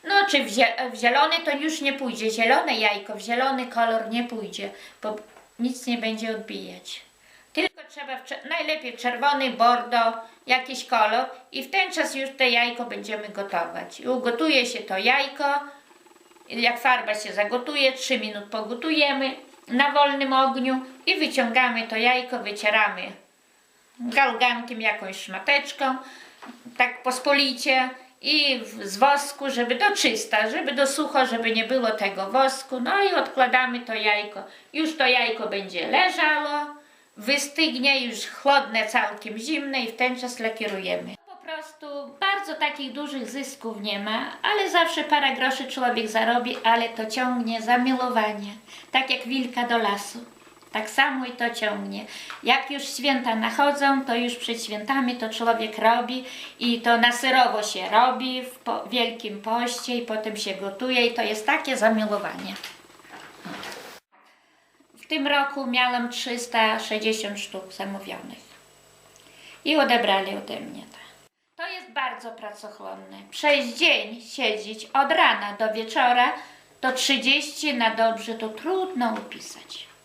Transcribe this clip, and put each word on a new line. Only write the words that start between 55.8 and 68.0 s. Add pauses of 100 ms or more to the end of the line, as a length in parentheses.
i
to
na
syrowo
się
robi
w
po-,
Wielkim
Poście
i
potem
się
gotuje
i
to
jest
takie
zamiłowanie. (2500)
W
tym
roku
miałam
trzysta
sześćdziesiąt
sztuk
zamówionych (1300)